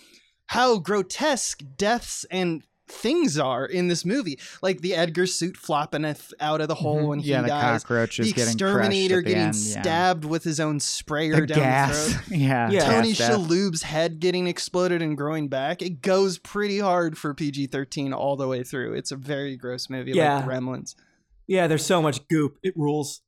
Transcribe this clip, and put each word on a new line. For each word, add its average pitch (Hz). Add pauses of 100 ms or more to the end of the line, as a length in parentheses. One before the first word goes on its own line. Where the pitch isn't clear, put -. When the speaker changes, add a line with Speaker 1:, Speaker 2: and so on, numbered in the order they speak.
(480)
Speaker 1:
how 233
grotesque 208 (160)
deaths 226
and 175 (280)
things 247
are 131
in 180
this 175
movie, 175 (240)
like 185
the 185
Edgar 170
suit 180
flopping 151
f-, -
out 151
of 156
the 156
hole 151
Speaker 2:
Mm-hmm. 151
Speaker 1:
when 147
Speaker 2:
Yeah, 143
Speaker 1:
he 123
Speaker 2:
the 120
Speaker 1:
dies, 120
Speaker 2:
cockroach 117
is 110
Speaker 1:
the -
Speaker 2:
getting 113
crushed 107 (120)
Speaker 1:
exterminator 190
Speaker 2:
at 170
the -
Speaker 1:
getting -
Speaker 2:
end, 107
yeah. 104
Speaker 1:
stabbed 170
with 160
his 156
own 151
sprayer 156
Speaker 2:
The 151
Speaker 1:
down 151
Speaker 2:
gas. 139
Speaker 1:
the -
throat, -
Speaker 2:
<laughs> -
Yeah, 131
Speaker 3:
Yeah. 196 (120)
Speaker 1:
Tony 226
Speaker 2:
gas 214
death. 233 (180)
Speaker 1:
Shalhoub's 170
head 156
getting 180
exploded 180
and 151
growing 147
back. 139
It 170
goes 190
pretty 202
hard 175
for 147
P 147
G 139
thirteen 139
all 139
the 135
way 127
through. 123
It's 131
a 139
very 139
gross 123
movie, 131
Speaker 3:
Yeah. 143
Speaker 1:
like 139
Gremlins. 127 (500)
Speaker 3:
Yeah, 180
there's 151
so 175
much 147
goop. 151
It 185
rules. 147